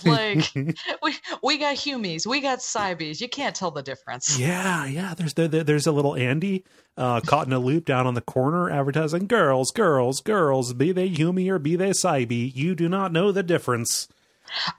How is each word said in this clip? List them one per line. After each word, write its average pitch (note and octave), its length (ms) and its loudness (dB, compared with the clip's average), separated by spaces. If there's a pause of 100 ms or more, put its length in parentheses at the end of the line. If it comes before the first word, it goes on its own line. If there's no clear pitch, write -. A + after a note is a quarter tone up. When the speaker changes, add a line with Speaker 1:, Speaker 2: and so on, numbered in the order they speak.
Speaker 1:
<laughs> - 20 0
Speaker 2:
Like, F#3 460 2 (500)
we, D4 120 0 (280)
we C#4 160 2
got C#4+ 180 0
Humies, G#3+ 500 -4
we C4 160 0
got C4 160 -2
Cybees. F3+ 640 -4
You A#3+ 60 -6
can't A#3+ 280 -6
tell F3+ 140 -4
the C#3+ 120 -6
difference. B2+ 560 -4
Speaker 1:
Yeah, F3 460 0
yeah. E3 300 -6
There's, D#3+ 200 -4
there, E3 140 2
there's D3+ 380 2
a E3 60 4
little C#3+ 220 2
Andy, D#3+ 500 0 (340)
uh, B2 240 2
caught D3 240 2
in C3 80 0
a C3 40 2
loop C#3 280 0
down B2+ 200 2
on B2+ 80 2
the A#2+ 60 -2
corner D#3 500 0
advertising, D#3 580 0
"Girls, C3+ 420 4
girls, C#3 500 2
girls, C#3 540 2
be C#3 180 2
they F#3 160 0
Humi F3+ 400 0
or F#3+ 100 2
be D3+ 180 0
they F#3+ 140 2
Cybe, C3 640 0
you D3+ 200 -2
do E3 140 0
not F#3+ 240 -2
know F#3 200 4
the F#3+ 100 0
difference." B2+ 680 -2 (720)